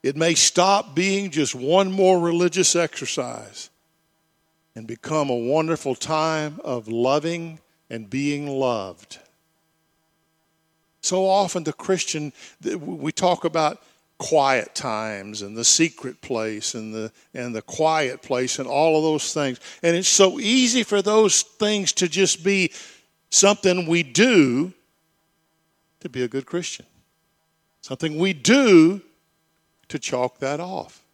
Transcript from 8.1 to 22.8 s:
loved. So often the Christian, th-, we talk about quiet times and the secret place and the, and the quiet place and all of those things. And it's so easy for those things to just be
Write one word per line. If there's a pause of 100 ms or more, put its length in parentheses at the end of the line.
loved. (1800)
So
often
the
Christian, (300)
th-,
we
talk
about (340)
quiet
times
and
the
secret
place
and
the, (240)
and
the
quiet
place
and
all
of
those
things. (240)
And
it's
so
easy
for
those
things
to
just
be (580)